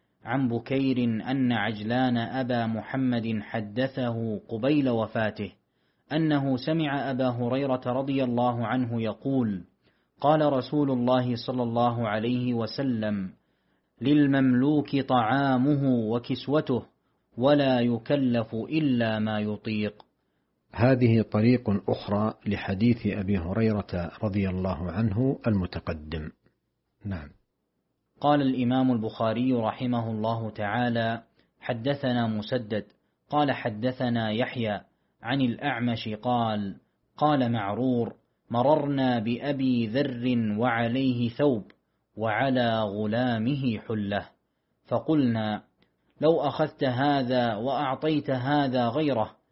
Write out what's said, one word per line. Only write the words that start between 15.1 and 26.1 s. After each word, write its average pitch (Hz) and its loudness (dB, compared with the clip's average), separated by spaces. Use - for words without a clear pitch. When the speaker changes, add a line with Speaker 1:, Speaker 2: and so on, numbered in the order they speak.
Speaker 1:
وكسوته، 131 -2
ولا 135 4
يكلف 120 0
إلا 120 0
ما 107 0
يطيق'". 104 -4
Speaker 2:
هذه 120 4
طريق 110 2
أخرى 104 -2
لحديث 104 0
أبي 98 0
هريرة 95 -2
رضي 98 0
الله 92 -4
عنه 117 0
المتقدم. 80 -2